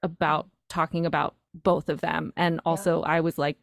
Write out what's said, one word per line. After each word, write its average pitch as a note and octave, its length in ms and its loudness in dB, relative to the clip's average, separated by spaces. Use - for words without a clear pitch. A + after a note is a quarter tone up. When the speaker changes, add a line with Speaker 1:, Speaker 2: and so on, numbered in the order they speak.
Speaker 1:
about D#3+ 460 0
talking E3+ 380 0
about D3+ 300 0
both F3 340 2
of D#3 140 -2
them. E3 340 -2
And E3+ 200 2
Speaker 2:
Yeah. - 100 -6
Speaker 1:
also E3 360 2
I E3 180 2
was, E3 180 -2
like, D3 240 -2